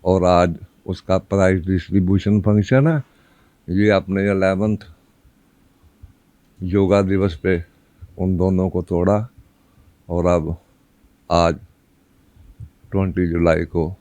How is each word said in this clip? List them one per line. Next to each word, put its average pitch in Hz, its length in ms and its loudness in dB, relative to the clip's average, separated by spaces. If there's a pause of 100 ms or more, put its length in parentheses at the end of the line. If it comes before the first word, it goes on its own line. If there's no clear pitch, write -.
और 92 200 2
आज 90 340 2 (280)
उसका 92 320 -4
प्राइज 95 480 0
डिस्ट्रीब्यूशन 95 720 0
फंक्शन 107 480 2
है। 156 140 -2 (680)
ये 101 220 2
अपने 98 400 0
इलेवंथ 95 480 0 (1800)
योगा 98 400 2
दिवस 95 340 0
पे 90 280 -2 (540)
उन 92 180 -2
दोनों 92 340 0
को 90 120 -4
तोड़ा 101 460 0 (800)
और 85 180 -2
अब 85 300 0 (760)
आज 85 240 2 (1400)
ट्वेंटी 92 360 -2
जुलाई 85 380 0
को 85 360 -4